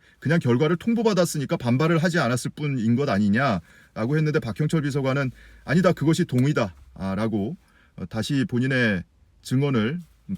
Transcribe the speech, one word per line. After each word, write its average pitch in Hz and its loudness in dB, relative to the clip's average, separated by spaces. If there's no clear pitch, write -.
그냥 165 2
결과를 151 2
통보받았으니까 185 0
반발을 156 2
하지 170 0
않았을 123 -2
뿐인 127 0
것 135 0
아니냐라고 107 0
했는데 156 0
박형철 151 -2
비서관은 135 -2
"아니다, 180 4
그것이 165 2
동의다." 127 0
아, 95 -4
라고, 110 -2
어, - -12
다시 120 -2
본인의 123 0
증언을 135 0